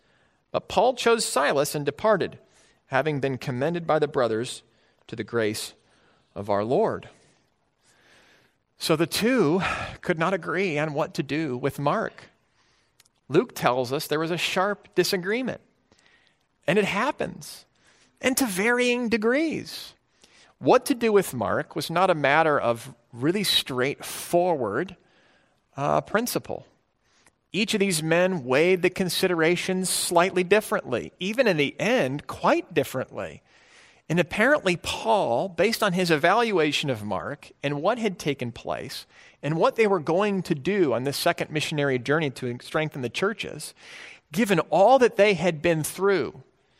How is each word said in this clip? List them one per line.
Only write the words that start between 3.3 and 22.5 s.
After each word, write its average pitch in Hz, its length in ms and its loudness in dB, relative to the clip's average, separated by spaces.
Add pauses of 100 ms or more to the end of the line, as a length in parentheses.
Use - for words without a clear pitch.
commended 156 480 -4
by 156 140 2
the 147 80 2
brothers 120 560 -2 (420)
to - 80 -16
the 110 80 -6
grace 107 520 -4 (600)
of 101 160 -6
our 101 140 2
Lord. 135 440 -2 (1700)
So - 200 0
the 165 100 0
two 196 560 2 (380)
could 170 180 -2
not 170 160 0
agree 175 420 -4
on 151 160 -2
what 151 220 -4
to 165 80 -4
do 139 340 -4
with 139 220 -4
Mark. 156 520 -4 (960)
Luke 185 260 0
tells 127 380 0
us 147 160 -4
there 147 100 -2
was 165 140 -4
a 175 40 -2
sharp 196 600 -2
disagreement. 196 640 -2 (1080)
And 185 140 4
it 196 40 2
happens, - 800 -6 (560)
and 262 180 0
to 277 60 2
varying 240 640 2
degrees. 233 840 -2 (640)
What 208 280 4
to 277 80 0
do 233 180 2
with 190 220 4
Mark 107 400 -2
was 156 160 -6
not 180 180 4
a 180 60 4
matter 151 440 4